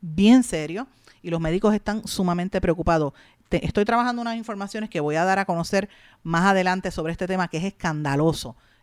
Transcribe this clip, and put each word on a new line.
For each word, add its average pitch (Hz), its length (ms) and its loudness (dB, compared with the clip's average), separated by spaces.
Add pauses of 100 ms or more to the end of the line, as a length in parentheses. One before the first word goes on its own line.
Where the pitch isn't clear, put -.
bien 196 400 6
serios 165 460 -4 (340)
y 175 80 -10
los 165 100 -2
médicos 185 360 2
están 208 320 -6
sumamente 180 520 -2
preocupados. 165 540 0 (360)
Te-, 165 140 -2
estoy 208 220 0
trabajando 240 380 0
unas 226 120 -6
informaciones 214 540 -8
que 170 100 -4
voy 147 160 0
a 170 100 2
dar 190 120 2
a 196 80 -2
conocer 185 440 -2 (340)
más 165 220 0
adelante 185 440 2
sobre 165 220 -6
este 180 160 -6
tema, 185 220 -2
que 156 80 -6
es 170 80 -4
escandaloso. 151 920 -2 (260)